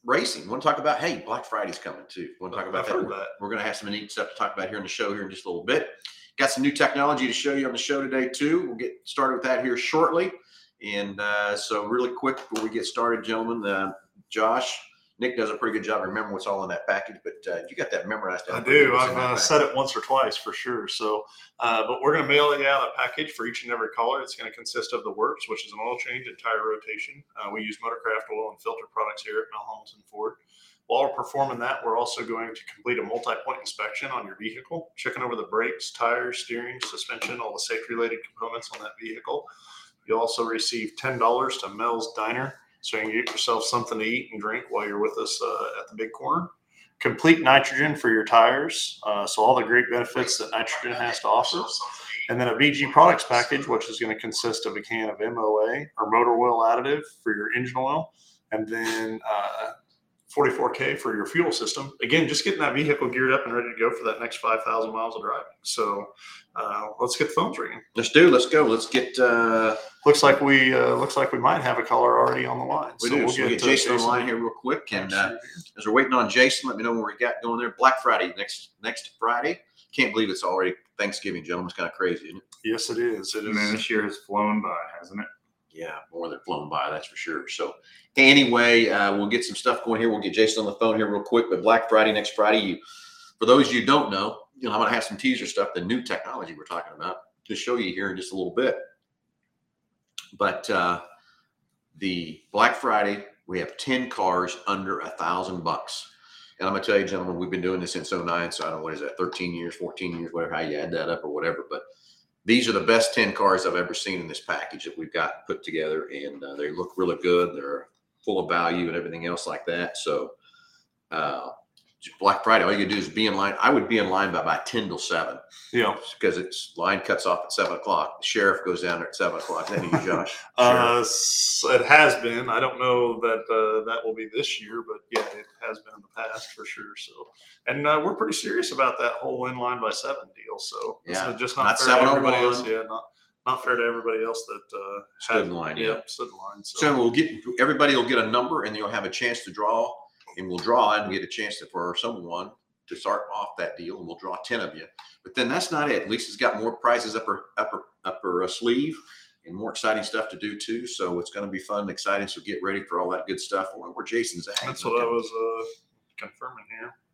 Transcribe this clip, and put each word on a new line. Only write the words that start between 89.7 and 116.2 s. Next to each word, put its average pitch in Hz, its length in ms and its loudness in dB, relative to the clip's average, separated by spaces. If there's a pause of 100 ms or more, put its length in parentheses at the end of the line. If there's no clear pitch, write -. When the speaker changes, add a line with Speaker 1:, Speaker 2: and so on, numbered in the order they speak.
Speaker 1:
going 113 160 2
here. 117 80 4
We'll 101 100 0
get 95 140 -2
Jason 110 260 4
on 107 60 0
the 101 120 -4
phone 113 180 4
here 107 140 2
real 104 120 0
quick. 117 260 4
But 87 140 0
Black 113 260 6
Friday, 110 240 6
next 104 220 -2
Friday, 110 240 4
you, 95 200 -2 (600)
for 113 80 2
those 131 260 8
you 117 140 2
don't 135 240 4
know, 101 280 -2 (200)
you 127 100 -4
know, 104 60 -2
I'm 110 80 2
gonna 110 120 4
have 113 80 0
some - 140 -8
teaser 117 300 0
stuff, - 280 0
the 90 60 -2
new 113 220 -2
technology 98 520 -6
we're 76 100 -18
talking 85 300 -8
about, 82 220 -8 (300)
to 104 100 -6
show 123 200 -2
you 95 180 -2
here 95 160 -2
in 92 80 -6
just 92 160 -10
a - 20 -6
little 90 180 -4
bit. 127 220 2 (1600)
But, - 320 -2
uh, 87 320 2 (1000)
the 87 520 -4
Black 117 240 6
Friday, 104 500 0 (220)
we 90 140 -4
have - 160 -8
ten 127 340 -2
cars 90 460 0 (100)
under 95 320 -2
a 76 120 -8
thousand 87 520 -4
bucks. - 480 -6 (480)
And 92 100 0
I'm 98 60 0
gonna 95 100 -2
tell 101 140 6
you, 98 60 4
gentlemen, 92 320 -4
we've 90 140 -4
been 92 100 -2
doing 92 200 0
this 87 120 -6
since 80 200 -6
oh 87 120 -2
nine, 85 260 0
so 78 160 -6
I 82 40 -2
don't 80 80 -6
know, 78 60 -8
what 80 100 -6
is 73 60 -10
that, 71 160 -8
thirteen 90 380 -4
years, 85 220 -8
fourteen 87 420 -6
years, 82 140 -8
whatever, 82 220 -4
how 80 80 -2
you 76 140 -4
add 78 140 -6
that 80 180 -4
up 82 140 -4
or 73 100 -8
whatever. 80 380 -4
But 73 120 -8 (640)
these 117 240 4
are 113 40 2
the 120 80 4
best 113 340 4
ten 107 180 4
cars 95 320 2
I've 90 120 0
ever 87 180 -2
seen 95 260 -4
in 85 60 -10
this 80 140 -12
package - 460 -8
that - 120 -12
we've 80 140 -10
got 80 340 -4
put - 160 -6
together, 78 500 -4
and, 71 300 -10